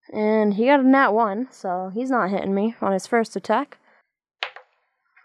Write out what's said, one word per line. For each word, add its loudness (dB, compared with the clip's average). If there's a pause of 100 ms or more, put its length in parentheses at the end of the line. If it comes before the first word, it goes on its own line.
(120)
and 0
he 0
got 4
a 2
nat 6
one, 0
so -8
he's -6
not 0
hitting -2
me -2
on -2
his -2
first -2
attack. -4 (1500)